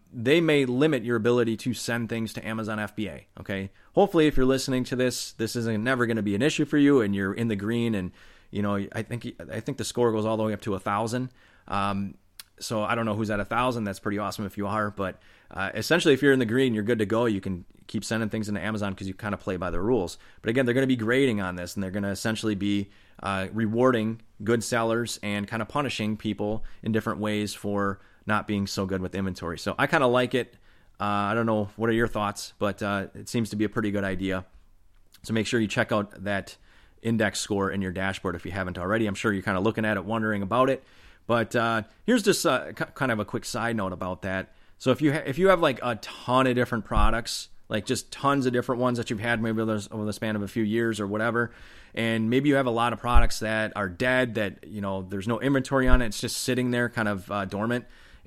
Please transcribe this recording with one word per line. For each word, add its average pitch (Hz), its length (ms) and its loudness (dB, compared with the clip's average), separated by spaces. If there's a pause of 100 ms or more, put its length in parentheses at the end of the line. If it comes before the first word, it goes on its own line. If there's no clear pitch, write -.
(140)
they 123 260 4
may 151 240 4
limit 127 400 2
your 120 140 0
ability 117 400 4
to 123 160 -4
send 117 340 -4
things 113 240 -4
to - 160 -10
Amazon 110 320 -4
F 104 160 -6
B 104 140 -4
A, 71 180 -16 (140)
okay? 98 300 -6 (220)
Hopefully, 175 340 6
if 139 100 4
you're 131 80 8
listening 131 400 2
to 131 100 -6
this, 123 380 -2
this 113 240 -4
isn't 113 260 -2
never 123 220 2
gonna 113 160 0
be 101 120 0
an 101 80 0
issue 156 220 2
for 147 140 0
you 143 240 8
and 101 120 2
you're 98 200 -2
in 117 160 -2
the 104 80 0
green 113 360 0
and, 92 200 -4 (380)
you 101 100 -4
know, 101 140 0 (180)
I 110 80 -6
think, - 340 -8 (160)
I 110 80 -6
think 127 180 -6
the 110 60 -6
score 117 300 2
goes 110 120 0
all 110 120 0
the 110 60 0
way 110 100 0
up 98 80 -8
to 101 140 -4
a 95 40 -4
thousand. 113 500 -2 (380)
Um, 98 480 -2 (420)
so 107 260 -4
I 104 120 -8
don't 117 100 -4
know 104 100 -2
who's 107 160 -4
at 104 100 -4
a 95 40 -6
thousand. 120 380 -2
That's 98 160 -8
pretty 101 180 -6
awesome 101 280 -6
if 92 120 -10
you 101 80 -4
are, 104 260 -2
but, 95 280 -8 (320)
uh, 95 240 -6
essentially, 156 380 4
if 135 80 2
you're 139 100 6
in 131 80 6
the 123 60 2
green, 120 280 2
you're 107 100 0
good 113 160 0
to 107 60 2
go. 110 200 0
You 104 160 0
can 92 240 -6 (220)
keep 107 180 -6
sending 110 240 -2
things 110 180 -4
into 101 160 -4
Amazon 101 320 -4
'cause 95 140 -8
you 92 40 -6
kinda 101 220 -6
play 92 220 -4
by 87 140 -4
the 85 100 0
rules. 104 360 0 (240)
But 113 100 -2
again, 127 140 2
they're 120 80 2
gonna 131 140 4
be 131 80 4
grading 117 460 2
on 90 160 -4
this, 87 180 -8
and 101 80 -2
they're 92 80 -4
gonna 101 200 -2
essentially 110 440 -2
be, 101 340 0 (320)
uh, 95 320 -2
rewarding 113 680 2 (220)
good 113 200 2
sellers 117 580 0
and 104 260 -2
kinda 113 180 -4
punishing 110 520 -2
people 107 480 -2 (160)
in 110 100 -4
different 107 280 -2
ways 107 340 -2
for 101 460 -2 (260)
not 104 220 0
being 101 200 0
so 101 180 -2
good 92 160 -2
with 90 140 -6
inventory. 92 420 -4
So - 200 -4
I 139 100 2
kinda 147 200 2
like 123 260 2
it. 120 240 -2 (420)
Uh, 98 40 -6
I 101 300 0
don't 117 120 0
know. 107 300 0
What 113 140 0
are 113 40 4
your 117 140 2
thoughts? 104 500 -4
But, 101 240 -2
uh, 101 320 -2
it 104 160 -16
seems 113 220 -2
to 107 40 -6
be 107 100 0
a 101 40 0
pretty 107 220 -2
good 101 120 -2
idea. 95 420 -2 (800)
So 110 100 -6
make 110 120 2
sure 120 140 0
you 107 80 2
check 113 240 0
out 104 320 -2
that 98 340 -4 (440)
index 110 380 0
score 98 300 0
in 98 120 -4
your 92 100 -4
dashboard 92 440 -4
if 82 100 -10
you 85 60 -8
haven't 90 260 -6
already. 104 280 0
I'm 98 100 -2
sure 110 160 0
you're 95 120 -2
kinda 95 160 0
looking 110 260 0
at 107 120 2
it, 90 80 -6
wondering 107 360 -2
about 117 280 2
it. 131 140 -2 (440)
But, 117 280 0
uh, 113 280 2 (220)
here's 226 180 4
just, 190 220 2
uh, 104 280 0
ki-, 160 120 -6 (100)
kind 131 160 0
of 110 80 0
a 104 60 0
quick 110 200 -6
side 117 300 -2
note 95 180 -2
about 90 300 -8
that. 95 300 -4 (240)
So - 140 2
if 123 100 2
you 147 120 4
ha-, 151 120 -2
if 131 120 -4
you 185 100 4
have, 185 140 6
like, 139 200 2
a 120 140 -2
ton 127 520 0
of 123 80 2
different 120 300 0
products, 113 640 2 (200)
like, 107 160 -2
just - 260 -4
tons 139 340 2
of 127 80 2
different 123 280 0
ones 120 180 0
that 113 100 -2
you've 110 100 -2
had 117 220 0
maybe 113 200 0
over 110 160 0
the, 98 120 -6
over 107 160 -6
the 104 80 -2
span 107 220 -4
of 101 80 -2
a 98 40 -6
few 113 140 -2
years 110 380 0
or 101 80 -2
whatever, 113 440 0 (440)
and 113 340 0
maybe 135 200 4
you 139 60 6
have 135 120 2
a 120 40 0
lot 117 220 2
of 104 60 -8
products 120 400 6
that 110 360 -2
are 101 140 -2
dead, 127 460 0
that, 104 320 -4
you 101 140 -8
know, 98 200 -2
there's 95 260 -6
no 117 120 0
inventory 135 480 2
on 127 120 8
it, 120 80 0
it's - 140 -6
just - 160 -4
sitting 127 320 0
there 120 200 0
kind 110 180 -2
of, 98 240 -4
uh, 101 140 -2
dormant, 110 400 -2 (420)